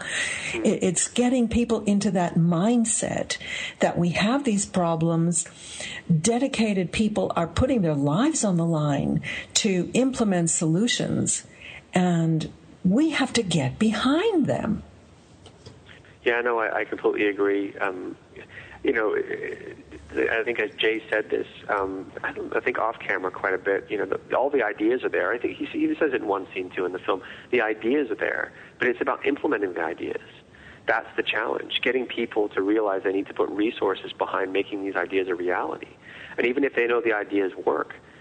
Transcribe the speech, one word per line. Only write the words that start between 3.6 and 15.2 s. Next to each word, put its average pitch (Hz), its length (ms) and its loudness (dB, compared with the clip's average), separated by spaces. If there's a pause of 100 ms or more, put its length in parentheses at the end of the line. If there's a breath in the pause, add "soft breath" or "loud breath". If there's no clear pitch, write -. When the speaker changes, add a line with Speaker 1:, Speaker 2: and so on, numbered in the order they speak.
Speaker 2:
that - 180 2
we 175 120 4
have 240 340 2
these 202 220 2
problems. 165 800 2 (760 loud breath)
Dedicated 226 720 2
people 214 440 2
are 170 120 2
putting 247 340 2
their 156 140 4
lives 175 480 2
on 185 140 4
the 165 80 2
line 147 560 2 (340 loud breath)
to 185 380 2
implement 208 560 2
solutions, - 920 0 (500 loud breath)
and 165 580 2 (320)
we 254 280 4
have 262 220 -2
to 233 100 0
get 160 360 -2
behind 285 680 4
them. - 380 -2 (1400 loud breath)